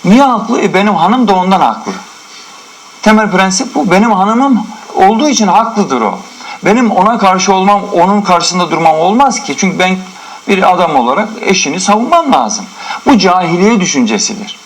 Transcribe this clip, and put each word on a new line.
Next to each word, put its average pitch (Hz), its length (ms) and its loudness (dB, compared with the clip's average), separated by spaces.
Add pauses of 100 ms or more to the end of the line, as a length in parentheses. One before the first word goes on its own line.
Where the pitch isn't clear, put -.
Niye 226 180 6
haklı? 233 400 0
E, 175 120 -2
benim 202 200 2
hanım 202 340 2
da 196 60 4
ondan 185 260 2
haklı. 110 320 -2 (1080)
Temel 214 280 2
prensip 190 440 -2
bu. 262 160 -2
Benim 214 220 2
hanımım 220 540 0 (280)
olduğu 302 340 2
için 220 180 0
haklıdır 185 540 0
o. 95 180 -2 (460)
Benim 220 260 2
ona 208 280 0
karşı 185 340 0
olmam, 190 300 2 (100)
onun 196 300 2
karşısında 170 480 0
durmam 160 240 2
olmaz 208 500 0
ki. 147 120 -8
Çünkü 185 220 -2
ben 185 200 0 (500)
bir 185 240 2
adam 165 240 0
olarak 139 320 0 (120)
eşini 180 400 -2
savunmam 269 520 0
lazım. 120 320 -2 (420)
Bu 269 120 4
cahiliye 185 640 2
düşüncesidir. 110 840 -4